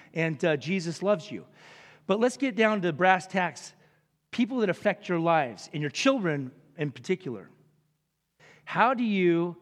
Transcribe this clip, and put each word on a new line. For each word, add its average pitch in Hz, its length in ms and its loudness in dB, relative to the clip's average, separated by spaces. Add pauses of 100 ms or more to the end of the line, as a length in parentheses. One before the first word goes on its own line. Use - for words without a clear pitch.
(140)
and, 160 320 -2
uh, 156 100 2
Jesus 160 460 -4
loves 190 280 -2
you." 107 140 -12 (600)
But 196 140 2
let's 240 180 0
get 254 180 -2
down 214 260 2
to 175 120 0
brass 185 320 4
tacks, 175 480 -4 (560)
people 247 300 0
that 202 100 2
affect 196 400 -2
your 175 100 0
lives, 156 540 0
and 151 80 -4
your 147 80 -2
children 165 600 0 (260)
in 147 120 -2
particular. 120 600 -8 (1120)
How 220 300 2
do 240 100 -2
you, 175 580 2